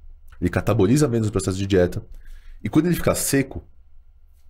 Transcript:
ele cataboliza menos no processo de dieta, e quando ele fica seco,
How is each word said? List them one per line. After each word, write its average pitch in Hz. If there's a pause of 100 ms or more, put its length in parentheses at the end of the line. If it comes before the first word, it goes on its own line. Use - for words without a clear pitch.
(400)
ele 87
cataboliza 110
menos 117
no 101
processo 95
de 98
dieta, 90 (600)
e 104
quando 156
ele 170
fica -
seco, - (880)